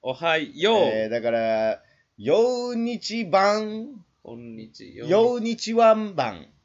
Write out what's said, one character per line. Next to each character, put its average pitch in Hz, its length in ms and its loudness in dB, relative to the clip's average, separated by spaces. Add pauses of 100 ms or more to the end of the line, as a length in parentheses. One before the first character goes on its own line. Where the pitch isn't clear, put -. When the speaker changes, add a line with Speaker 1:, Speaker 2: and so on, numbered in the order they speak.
Speaker 1:
お 131 80 -4
は 160 240 0
よ 160 420 0
う。 - 40 6
Speaker 2:
え 110 220 0
ー、 110 40 -6
だ 117 120 -2
か 117 100 0
ら、 110 500 0 (360)
よ 240 540 0
う 240 40 -6
に 233 240 -4
ち 226 240 -6
ば 196 360 4
ん。 214 440 -10 (180)
Speaker 1:
こ 117 140 -16
ん 117 220 -16
に 110 120 -18
ち - 240 -20
よ。 117 120 -14
Speaker 2:
よ 226 300 2
う 240 40 -6
に 233 160 -4
ち 226 180 -8
わ 226 200 6
ん 214 200 -2
ば 127 180 -4
ん。 80 180 -18 (160)